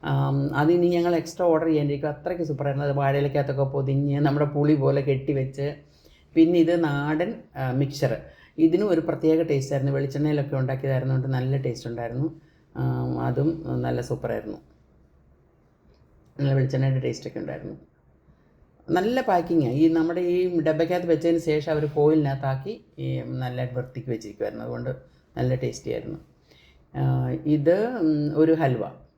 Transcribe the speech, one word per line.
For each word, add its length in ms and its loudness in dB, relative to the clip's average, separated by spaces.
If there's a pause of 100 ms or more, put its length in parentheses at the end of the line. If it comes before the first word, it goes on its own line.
ആം, 520 0
അതിനി 320 4
ഞങ്ങൾ 280 2
എക്സ്ട്രാ 300 -2
ഓർഡർ 200 4
ചെയ്യേണ്ടിയിരിക്കും, 420 0
അത്രയ്ക്ക് 360 -4
സൂപ്പറായിരുന്നു. 420 -2
അത് 100 0
വാഴയിലക്കകത്തൊക്കെ 680 0
പൊതിഞ്ഞ് 560 0
നമ്മുടെ 240 2
പുളി 300 2
പോലെ 260 2
കെട്ടിവെച്ച്. 760 -2 (580)
പിന്നെ 240 8
ഇത് 260 4
നാടൻ, 500 0 (220)
ആ, 160 -2
മിക്സ്ചർ. 440 0 (420)
ഇതിനും 300 4
ഒരു 120 4
പ്രത്യേക 420 2
ടേസ്റ്റായിരുന്നു. 500 0
വെളിച്ചെണ്ണയിലൊക്കെ 640 -2
ഉണ്ടാക്കിയതായിരുന്നുകൊണ്ട് 720 -2
നല്ല 280 -2
ടേസ്റ്റ് 340 -6
ഉണ്ടായിരുന്നു. 500 -6 (360)
ആം, 440 -4
അതും 440 -2 (180)
നല്ല 180 -2
സൂപ്പറായിരുന്നു. 580 -6 (1800)
നല്ല 120 0
വെളിച്ചെണ്ണയുടെ 480 0
ടേസ്റ്റൊക്കെ 380 -6
ഉണ്ടായിരുന്നു. 360 -10 (1160)
നല്ല 300 0
പാക്കിങ്ങാണ്. 540 2
ഈ 140 4
നമ്മുടെ 320 0
ഈ 400 0
ഡബ്ബയ്ക്കകത്ത് 460 0
വെച്ചതിന് 320 2
ശേഷം 340 0
അവർ 140 0
ഫോയിലിനകത്താക്കി 1000 0 (140)
ഈ 220 -4
നല്ല 440 -6
വൃത്തിക്ക് 460 -8
വെച്ചിരിക്കുമായിരുന്നു. 540 -6
അതുകൊണ്ട് 260 -6 (460)
നല്ല 180 0
ടേസ്റ്റി 360 -6
ആയിരുന്നു. 280 -6 (800)
ആ, 340 0
ഇത്, 580 2
ഉം, 460 0
ഒരു 180 6
ഹൽവ. 320 0 (340)